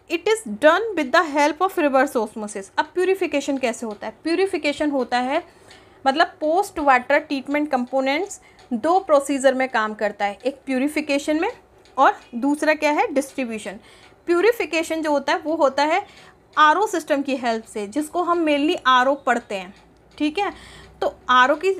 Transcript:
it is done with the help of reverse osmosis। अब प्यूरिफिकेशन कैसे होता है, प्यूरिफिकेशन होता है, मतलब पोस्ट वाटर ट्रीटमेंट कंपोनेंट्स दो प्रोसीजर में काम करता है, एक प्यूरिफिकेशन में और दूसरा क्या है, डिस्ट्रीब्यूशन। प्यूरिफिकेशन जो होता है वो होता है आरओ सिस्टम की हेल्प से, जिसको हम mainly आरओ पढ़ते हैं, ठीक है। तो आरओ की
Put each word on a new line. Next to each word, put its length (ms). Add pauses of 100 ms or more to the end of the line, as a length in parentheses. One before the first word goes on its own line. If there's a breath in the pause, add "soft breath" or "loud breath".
it 180
is 160 (160)
done 320
with 200
the 180
help 320
of 180
reverse 380
osmosis। 600
अब 160
प्यूरिफिकेशन 640
कैसे 280
होता 220
है, 60 (100)
प्यूरिफिकेशन 680
होता 280
है, 240 (600 loud breath)
मतलब 360
पोस्ट 400
वाटर 380
ट्रीटमेंट 520
कंपोनेंट्स 680 (320 soft breath)
दो 300
प्रोसीजर 520
में 160
काम 260
करता 300
है, 120
एक 280
प्यूरिफिकेशन 760
में 100 (460)
और 220 (180)
दूसरा 380
क्या 160
है, 220
डिस्ट्रीब्यूशन। 680 (480 loud breath)
प्यूरिफिकेशन 720
जो 100
होता 220
है 60
वो 160
होता 300
है 200 (540 loud breath)
आरओ 280
सिस्टम 340
की 160
हेल्प 280
से, 220
जिसको 360
हम 220
mainly 320 (100)
आरओ 300
पढ़ते 380
हैं, 180 (440)
ठीक 220
है। 120 (500 loud breath)
तो 140 (160)
आरओ 240
की 140 (100)